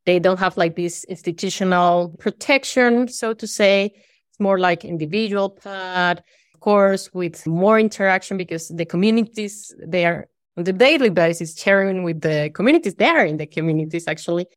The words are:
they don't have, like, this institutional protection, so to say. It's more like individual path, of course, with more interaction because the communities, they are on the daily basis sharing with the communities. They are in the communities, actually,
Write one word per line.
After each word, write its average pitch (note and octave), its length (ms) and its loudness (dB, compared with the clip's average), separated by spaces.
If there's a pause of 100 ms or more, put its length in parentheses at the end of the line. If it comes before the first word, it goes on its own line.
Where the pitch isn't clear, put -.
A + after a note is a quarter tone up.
they F3 140 4
don't F#3 180 2
have, F#3 180 -2
like, E3+ 200 0
this F3 300 -6
institutional F3 1040 0 (100)
protection, B3 880 0
so A3+ 260 -6
to A3 140 -10
say. G3+ 480 2 (440)
It's G#3 40 -2
more G3 160 2
like F3 260 0
individual G3 640 -4
path, F#3 720 -4 (320)
of - 80 -20
course, G3 520 2
with F3 320 -8
more F#3 320 2
interaction G3 600 0
because E3 320 -8
the E3 160 -6
communities, G#3+ 880 -2 (100)
they E3+ 200 0
are E3+ 240 -2 (260)
on F3 80 -6
the F#3+ 80 -2
daily B3+ 380 4
basis E3 500 0
sharing G3 440 2
with E3 180 -4
the D3+ 320 0
communities. B3+ 420 2
They A#3+ 140 2
are D4+ 160 4
in D#3 100 -2
the D3+ 100 -6
communities, D#3+ 600 -4
actually, E3+ 500 -4